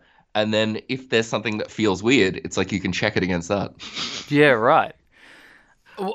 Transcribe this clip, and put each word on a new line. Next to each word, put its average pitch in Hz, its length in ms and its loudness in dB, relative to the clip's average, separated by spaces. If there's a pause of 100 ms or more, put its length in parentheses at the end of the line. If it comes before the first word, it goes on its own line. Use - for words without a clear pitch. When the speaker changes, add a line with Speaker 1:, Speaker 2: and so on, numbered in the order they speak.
(340)
Speaker 1:
and 107 180 0
then 110 360 0
if 127 200 -8
there's 113 180 2
something 110 320 -4
that - 120 -6
feels 98 320 0
weird, 107 420 2
it's 80 120 -8
like 95 160 -2
you 98 80 -2
can 92 120 -4
check 104 240 -2
it 101 60 0
against 90 260 -2
that. 98 240 -2 (560)
Speaker 2:
Yeah, 147 220 6
right. 123 420 4 (1040)
W-, 196 180 -6